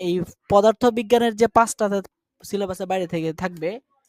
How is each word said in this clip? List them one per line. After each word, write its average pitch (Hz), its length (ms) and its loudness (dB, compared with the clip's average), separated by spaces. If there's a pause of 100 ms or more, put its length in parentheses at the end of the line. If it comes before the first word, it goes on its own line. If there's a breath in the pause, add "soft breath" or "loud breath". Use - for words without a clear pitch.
এই 180 140 -2 (360)
পদার্থবিজ্ঞানের 226 840 2
যে 233 100 2
পাঁচটা 226 420 2
তা-, 196 220 -4 (300)
সিলেবাসের 196 460 -6
বাইরে 185 200 -2
থেকে 160 260 -4
থাকবে, 175 380 -6 (380)